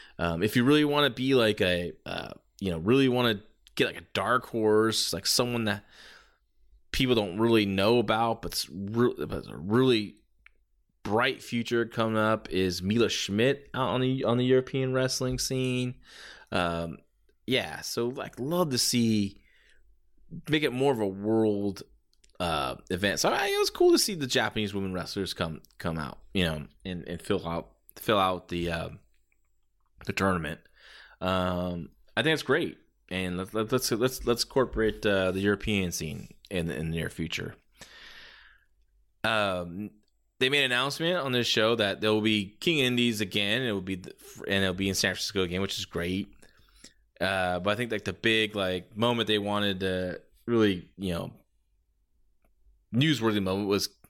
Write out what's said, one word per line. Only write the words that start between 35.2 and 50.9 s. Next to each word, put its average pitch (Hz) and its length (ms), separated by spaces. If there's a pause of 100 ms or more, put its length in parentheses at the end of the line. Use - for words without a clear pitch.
the 95 100
European 101 520
scene - 360 (220)
in, 85 200
in 78 200
the 82 60
near 82 140
future. - 440 (1700)
Um, 98 680 (500)
they 127 80
made 139 160
an 127 80
announcement 143 460
on 139 120
this 123 160
show 113 300
that 101 240
there 110 120
will 107 80
be 107 380
King 160 220
Indies 120 400
again. 104 420
It 120 80
will 98 100
be, 95 140
the, 92 180 (360)
and 98 160
it'll 92 100
be 95 140
in 92 80
San 98 140
Francisco 92 320
again, 90 180
which 98 180
is - 60
great. 90 500 (880)
Uh, 90 400
but 98 100
I 104 60
think, 117 160
like, 107 120
the 95 80
big, 110 440
like, 92 400
moment 117 320
they 107 100
wanted 101 420
to 92 400 (260)
really, 107 420 (100)